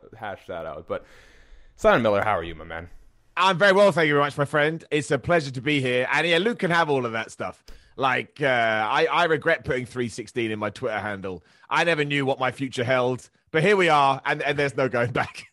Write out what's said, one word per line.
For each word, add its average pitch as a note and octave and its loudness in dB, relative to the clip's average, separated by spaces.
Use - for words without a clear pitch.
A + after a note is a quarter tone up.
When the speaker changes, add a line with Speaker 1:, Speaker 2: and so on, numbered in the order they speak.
Speaker 1:
hash G#2 -12
that E2+ -8
out. D#2+ -12
But G2 -6
Simon G3 4
Miller, G2+ 4
how G#2 0
are E2+ -4
you, E2 -10
my D#2+ -16
man? E2 -12
Speaker 2:
I'm F3+ 2
very F#3+ 4
well, G3+ 6
thank D#3+ 2
you D3 2
very C#3+ 4
much, C#3+ -4
my D3 0
friend. D#3 0
It's D3+ -2
a C#3 2
pleasure D3 0
to B2+ -10
be C#3+ 0
here. B2+ 0
And D3+ 0
yeah, E3+ 2
Luke G#3+ 0
can E3+ 0
have E3+ 2
all C3 0
of A2+ -4
that A2 -6
stuff. - -12
Like, B2+ -2
uh, D3 0
I, A#2 2
I E3+ 2
regret D#3+ 0
putting B2+ -4
three B2 -6
sixteen A2+ -6
in G#2+ -6
my G#2+ -4
Twitter G#2+ -6
handle. F#2+ -8
I D3+ 0
never D#3+ 0
knew C#3+ -2
what C3 -2
my B2+ 0
future B2 -6
held, B2+ 0
but D#3+ 0
here G3+ 4
we F3+ 2
are, C#3 4
and, D3 -2
and C#3+ -2
there's C#3+ -2
no C3 2
going A#2+ 0
back. - -6